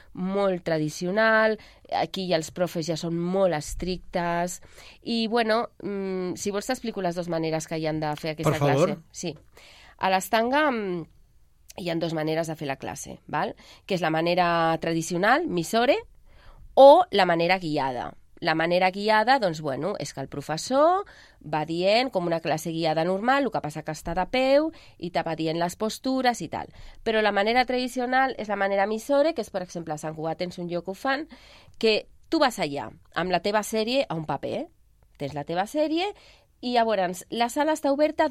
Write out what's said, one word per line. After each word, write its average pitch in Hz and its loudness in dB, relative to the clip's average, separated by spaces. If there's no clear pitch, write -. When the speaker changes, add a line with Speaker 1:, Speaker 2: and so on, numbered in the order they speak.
Speaker 1:
Molt 190 0
tradicional, 208 2
aquí 180 -4
ja 170 4
els 156 -6
profes 170 -2
ja 165 -2
són 170 -4
molt 180 0
estrictes, 175 -4
i, 226 -2
bueno, 226 0
mm, 190 -4
si 202 -4
vols 202 -4
t'explico 233 -6
les 175 -2
dues 175 -6
maneres 160 -2
que 160 -6
hi 160 -2
han 156 -2
de 151 -2
fer 156 -6
aquesta 156 0
Speaker 2:
Per - -4
favor. 143 2
Speaker 1:
classe. - -10
Sí. - -10
A 190 0
l'estanga, 240 2
mm, 196 -4
hi 175 -6
ha 165 -2
dues 165 -2
maneres 156 -2
de 156 -8
fer 151 -8
la 135 -6
classe, - -12
val? 160 -4
Que 196 -2
és 170 -2
la 165 0
manera 170 2
tradicional, 180 0
Mysore, 226 2
o 285 12
la 196 4
manera 175 4
guiada. 135 -2
La 165 0
manera 175 2
guiada, 214 4
doncs, 165 0
bueno, 151 -4
és - -8
que 139 -10
el 135 -10
professor 269 0
va 151 -4
dient, 196 2
com 175 0
una 165 0
classe 160 -2
guiada 160 0
normal, 240 0
el 196 -4
que 147 -4
passa 151 -8
que 156 -6
està 170 -8
de 180 0
peu 269 2
i 175 -8
te 170 0
va 165 -4
dient 160 -2
les 175 -2
postures 247 -2
i - -10
tal. 85 -8
Però 220 2
la 202 2
manera 226 2
tradicional 254 0
és 214 -6
la 202 -2
manera 196 2
Mysore, 277 2
que 233 -4
és, 208 -10
per 180 -6
exemple, 165 -8
a 151 -8
Sant 160 -8
Cugat 160 -6
tens 180 -6
un 175 -6
lloc 175 -6
que 190 -8
ho 190 -14
fan, 269 -2
que 220 2
tu 320 0
vas 254 2
allà 139 -4
amb 180 0
la 175 2
teva 202 0
sèrie 226 0
a 165 -4
un 160 -6
paper, 143 -6
tens 139 -8
la 147 -6
teva 175 -2
sèrie, 311 -2
I 247 -4
llavors, 208 2
la 233 0
sala 302 0
està 277 0
oberta 302 2